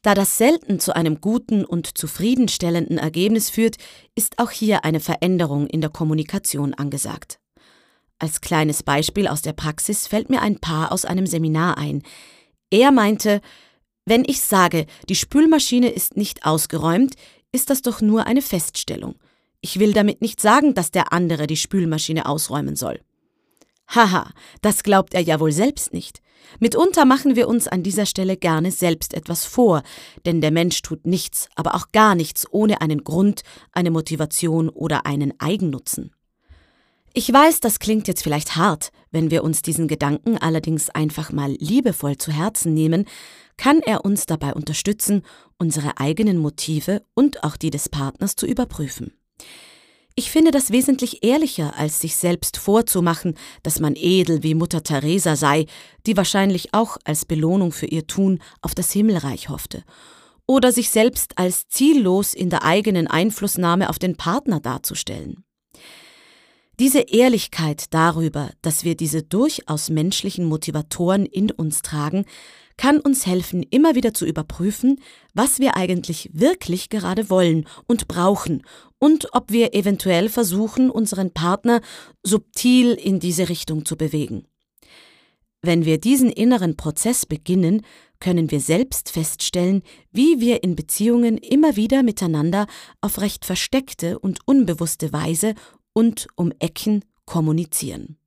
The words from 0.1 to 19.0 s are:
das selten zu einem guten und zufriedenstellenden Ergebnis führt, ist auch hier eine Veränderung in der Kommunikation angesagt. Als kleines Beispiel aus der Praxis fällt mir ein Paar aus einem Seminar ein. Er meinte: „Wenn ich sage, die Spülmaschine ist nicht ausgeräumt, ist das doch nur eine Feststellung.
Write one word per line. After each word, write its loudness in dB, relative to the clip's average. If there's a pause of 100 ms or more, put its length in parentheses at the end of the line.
das 0
selten 2
zu -2
einem 0
guten 0
und -6
zufriedenstellenden 0
Ergebnis 0
führt, 0 (380)
ist -4
auch 0
hier 0
eine 0
Veränderung 0
in -4
der -4
Kommunikation -4
angesagt. -10 (800)
Als -6
kleines -2
Beispiel -2
aus -4
der -6
Praxis -6
fällt -4
mir 2
ein -2
Paar -2
aus -4
einem -2
Seminar 0
ein. -6 (680)
Er 6
meinte: 2 (680)
„Wenn 4
ich -2
sage, 2 (220)
die -2
Spülmaschine 4
ist -6
nicht -4
ausgeräumt, 0 (380)
ist -2
das 0
doch -4
nur 2
eine 2
Feststellung. -8 (440)